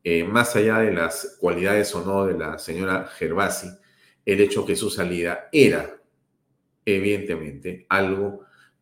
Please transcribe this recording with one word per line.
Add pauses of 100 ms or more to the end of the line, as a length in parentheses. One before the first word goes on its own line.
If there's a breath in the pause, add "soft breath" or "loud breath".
eh,
más
allá
de
las
cualidades
o
no
de
la
señora
Gervasi, (560 soft breath)
el
hecho
que
su
salida
era, (840)
evidentemente,
algo (420 loud breath)